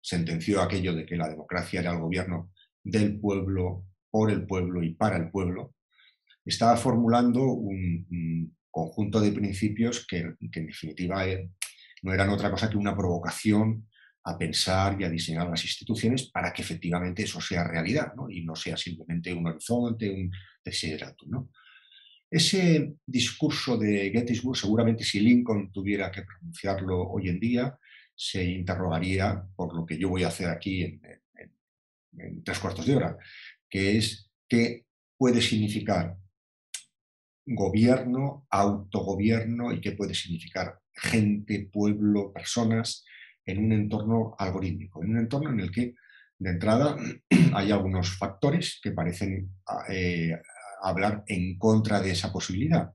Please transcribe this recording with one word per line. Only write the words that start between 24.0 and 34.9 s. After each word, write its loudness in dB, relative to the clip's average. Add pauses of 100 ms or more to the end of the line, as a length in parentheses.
Gettysburg, 0
seguramente 2
si 0
Lincoln 4
tuviera -2
que -10
pronunciarlo -4
hoy -2
en 0
día, 0 (360)
se -4
interrogaría 0 (100)
por -6
lo -4
que -6
yo 0
voy 0
a 2
hacer -4
aquí -4
en, -8 (340)
en, -20
en -12
tres -6
cuartos -6
de 4
hora, 0 (520)
que 2
es -2 (200)
qué 2 (320)